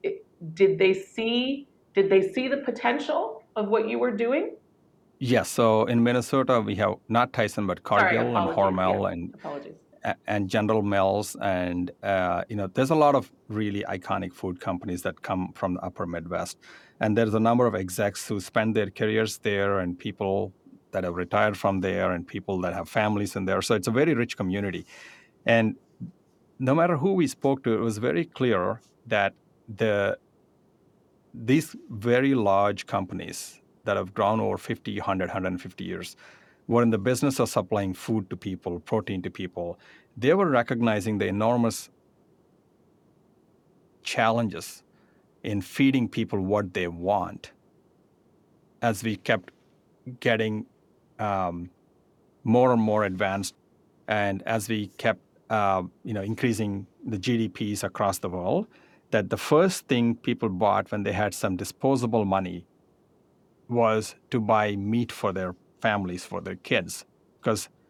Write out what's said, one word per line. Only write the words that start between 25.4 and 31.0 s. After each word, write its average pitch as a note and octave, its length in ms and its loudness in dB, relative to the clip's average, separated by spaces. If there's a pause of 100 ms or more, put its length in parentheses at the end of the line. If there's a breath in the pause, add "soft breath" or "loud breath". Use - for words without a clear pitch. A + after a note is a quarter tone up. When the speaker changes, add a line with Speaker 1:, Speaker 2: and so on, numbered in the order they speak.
Speaker 2:
And A2+ 300 4 (840)
no C3 160 2
matter E3+ 200 2
who E3 180 0
we F3 140 2
spoke C3+ 380 -2
to, A#2 80 2
it G#2+ 60 2
was G#2+ 180 -2
very C3+ 280 -2
clear A2 560 0 (260)
that G2+ 260 2 (400)
the, G2+ 440 0 (1160)